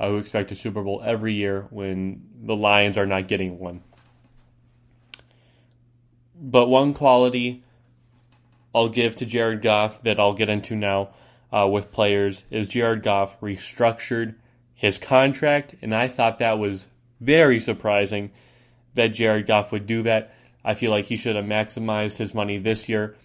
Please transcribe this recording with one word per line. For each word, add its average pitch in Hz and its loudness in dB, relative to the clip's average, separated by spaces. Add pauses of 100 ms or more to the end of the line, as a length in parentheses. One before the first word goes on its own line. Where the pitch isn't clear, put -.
uh, 101 -2
who 104 0
expect 104 -4
a - -10
Super 104 -8
Bowl 98 -6
every 110 -2
year 101 -2
when 95 -6 (200)
the 110 -2
Lions 104 4
are 101 2
not 95 -2
getting 95 -4
one. 90 -12 (2500)
But 123 4
one 135 4
quality 123 2 (1080)
I'll 117 4
give 113 0
to 123 -8
Jared 113 -2
Goff 107 2
that 107 0
I'll 101 4
get 107 -2
into 104 -4
now, 98 -2 (420)
uh, 104 2
with 101 -2
players 101 0
is 107 -6
Jared 113 0
Goff 98 0
restructured 117 -4 (400)
his 101 -2
contract, 139 2
and 110 -4
I 117 0
thought 120 0
that 113 0
was 101 -4 (340)
very 139 6
surprising 101 -2 (640)
that 117 4
Jared 110 0
Goff 104 2
would 104 -6
do 113 -2
that. 110 0 (320)
I 110 -2
feel 110 0
like 104 0
he 113 -4
should 110 -4
have 104 -4
maximized 107 -4
his 107 -6
money 101 -4
this 110 -4
year, 107 -4